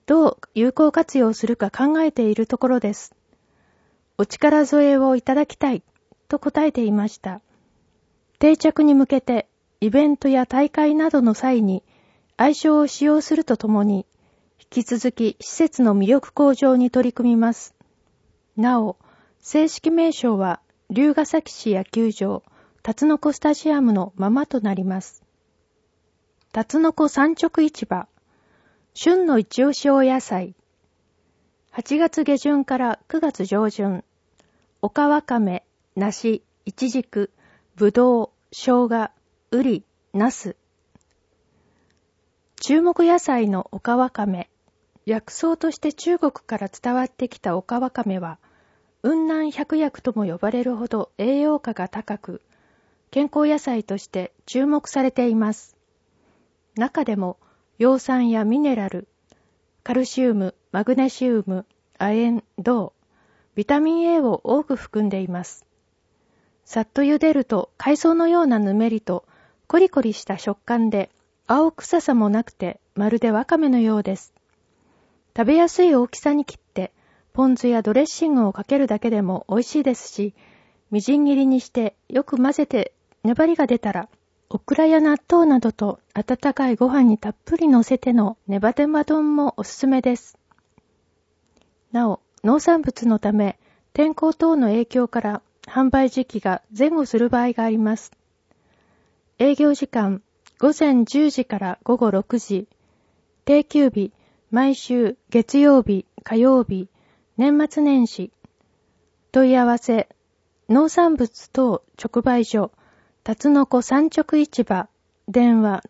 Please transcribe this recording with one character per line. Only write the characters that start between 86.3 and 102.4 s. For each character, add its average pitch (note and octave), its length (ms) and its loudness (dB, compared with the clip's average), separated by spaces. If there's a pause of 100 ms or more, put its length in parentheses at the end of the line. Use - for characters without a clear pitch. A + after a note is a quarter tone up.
か C4 160 -2
い A3 60 0
ご B3 120 2
飯 C4+ 140 2
に A3 160 4
た G#3 120 -10
っ - 140 -10
ぷ E4 140 -2
り D#4+ 100 2
乗 B3 140 6
せ B3+ 160 -2
て B3 160 -2
の G#3+ 320 0
ネ G3 120 -4
バ G#3+ 140 0
ネ D4 140 0
バ D4+ 180 0
丼 D4+ 320 0
も C#4+ 220 0
お - 40 -6
す - 140 -16
す C4+ 100 -2
め C4 140 2
で B3 160 0
す。 - 220 -18 (1500)
な A#3+ 160 0
お、 F#3+ 120 -4 (240)
農 B3+ 140 4
産 E4 220 2
物 B3 260 -4
の A3 120 4
た G#3 140 -2
め、 G#3 260 0 (340)
天 D4+ 220 0
候 D#4+ 180 0
等 E4 240 0
の B3 120 2
影 A#3 180 0
響 B3 220 -2
か A#3 120 -6
ら G#3 220 -6 (240)
販 C4 240 0
売 C4+ 180 2
時 B3+ 160 -4
期 - 160 -10
が F#3 220 -4 (140)
前 C#4+ 140 2
後 D#4+ 140 0
す A3+ 140 -2
る A#3+ 100 2
場 A#3+ 140 0
合 B3 100 -2
が A3+ 120 -4
あ A3+ 40 -2
り A3 80 0
ま A3 220 -2
す。 - 140 -20 (1300)
営 C#4 160 2
業 D4 200 2
時 - 120 -6
間、 G3 360 -4 (360)
午 C#4+ 200 2
前 A#3+ 260 4
十 D4 240 2
時 B3+ 160 -2
か G#3 140 -8
ら F#3 260 -8
午 B3 140 0
後 A3 120 0
六 G3+ 280 -2
時、 G3 300 -6 (760)